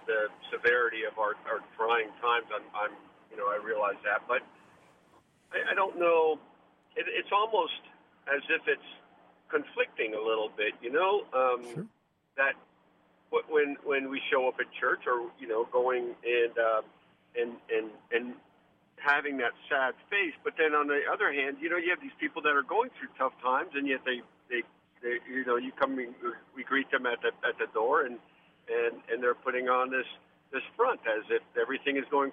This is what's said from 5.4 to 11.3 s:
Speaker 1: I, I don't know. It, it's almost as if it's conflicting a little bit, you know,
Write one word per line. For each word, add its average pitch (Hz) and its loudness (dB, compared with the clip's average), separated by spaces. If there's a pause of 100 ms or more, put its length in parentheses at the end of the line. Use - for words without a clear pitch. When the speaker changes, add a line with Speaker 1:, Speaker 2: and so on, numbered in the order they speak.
Speaker 1:
I, 180 -2
I - -4
don't 190 0
know. 160 4 (580)
It, 170 -4
it's - -6
almost 202 2 (460)
as 139 0
if 156 -2
it's - -2 (580)
conflicting 151 -2
a 107 -4
little 110 0
bit, 107 -2
you 120 -6
know, 190 2 (120)